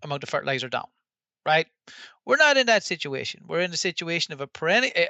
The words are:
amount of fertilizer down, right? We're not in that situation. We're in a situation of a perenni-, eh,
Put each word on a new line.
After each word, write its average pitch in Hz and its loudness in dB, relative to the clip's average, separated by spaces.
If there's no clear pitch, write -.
amount 143 -6
of - -10
fertilizer 135 -2
down, 123 -6
right? 156 4
We're 254 2
not 294 6
in 254 2
that 220 4
situation. 143 -6
We're 165 -2
in 175 -2
a 160 -6
situation 170 -4
of 135 -12
a 139 -6
perenni-, 202 0
eh, 170 2